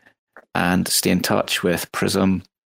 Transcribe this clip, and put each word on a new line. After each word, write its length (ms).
and 340
stay 220
in 120
touch 420
with 280
Prism 520